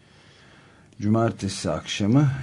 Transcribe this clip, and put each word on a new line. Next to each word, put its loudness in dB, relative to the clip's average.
Cumartesi 0
akşamı 2